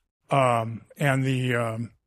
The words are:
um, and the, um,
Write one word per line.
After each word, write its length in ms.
um, 520
and 260
the, 320
um, 360